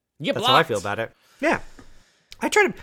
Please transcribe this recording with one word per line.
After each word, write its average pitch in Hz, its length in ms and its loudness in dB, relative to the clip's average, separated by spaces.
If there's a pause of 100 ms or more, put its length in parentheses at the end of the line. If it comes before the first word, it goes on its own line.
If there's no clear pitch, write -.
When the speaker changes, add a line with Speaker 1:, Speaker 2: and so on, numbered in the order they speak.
(200)
Speaker 1:
You 143 60 -8
get 269 100 0
Speaker 2:
That's 208 100 -4
how 254 80 4
I - 40 6
Speaker 1:
blocked. 165 100 4
Speaker 2:
feel 110 100 -2
about 101 220 -4
it. 113 120 -6 (280)
Yeah. 311 200 0 (800)
I 302 100 -2
try 403 180 4
to, 220 160 -2